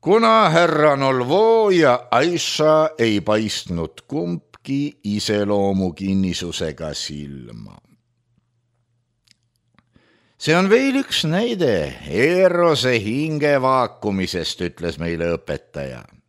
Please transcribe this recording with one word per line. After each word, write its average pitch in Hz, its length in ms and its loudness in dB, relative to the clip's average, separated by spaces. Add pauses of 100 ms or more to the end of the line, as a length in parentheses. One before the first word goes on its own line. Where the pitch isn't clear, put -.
Kuna 220 480 4
härra 156 460 4
Nolvo 151 720 2
ja 151 420 4
Aisha 156 840 2
ei 110 240 0
paistnud 98 840 -4
kumbki 147 960 -8
iseloomukinnisusega 95 1900 -2
silma. 62 840 -14 (2500)
See 156 200 0
on 190 120 2
veel 254 340 2
üks - 220 -6
näide 156 840 -2
Erose 160 920 2
hingevaakumisest, 127 1600 -2
ütles 82 360 -6
meile 85 400 -4
õpetaja. 69 640 -10 (260)